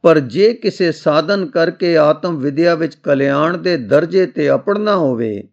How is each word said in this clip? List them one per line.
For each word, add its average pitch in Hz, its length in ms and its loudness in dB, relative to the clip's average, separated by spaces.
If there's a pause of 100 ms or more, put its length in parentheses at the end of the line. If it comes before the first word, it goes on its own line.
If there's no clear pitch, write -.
ਪਰ 160 160 6
ਜੇ 147 340 0
ਕਿਸੇ 190 380 -2
ਸਾਧਨ 165 540 0
ਕਰਕੇ 170 500 0
ਆਤਮ 151 400 2
ਵਿਦਿਆ 147 380 0
ਵਿੱਚ 156 200 -4
ਕਲਿਆਣ 143 640 0
ਦੇ 175 180 -2
ਦਰਜੇ 160 500 0
ਤੇ 147 240 -2
ਅਪੜਨਾ 202 460 0
ਹੋਵੇ 117 560 -4